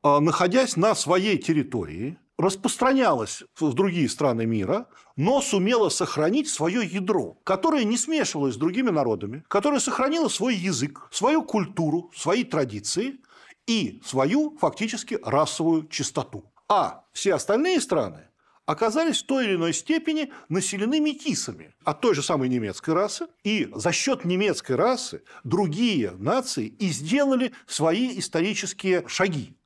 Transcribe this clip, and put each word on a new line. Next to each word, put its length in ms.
а, 200
находясь 560
на 180
своей 420
территории, 800
распространялась 1040
в, 100
в 80
другие 340
страны 380
мира, 400
но 240
сумела 480
сохранить 580
своё 340
ядро, 640
которое 400
не 140
смешивалось 580
с 20
другими 340
народами, 580
которое 320
сохранило 480
свой 260
язык, 560
свою 300
культуру, 720
свои 300
традиции 760
и 380
свою 520
фактически 640
расовую 680
чистоту. 560
А 420
все 220
остальные 480
страны 480
оказались 560
в 40
той 220
или 80
иной 180
степени 580
населены 540
метисами 840
от 160
той 140
же 80
самой 260
немецкой 440
расы, 360
и 320
за 160
счёт 320
немецкой 540
расы 460
другие 680
нации 560
и 200
сделали 640
свои 500
исторические 880
шаги. 480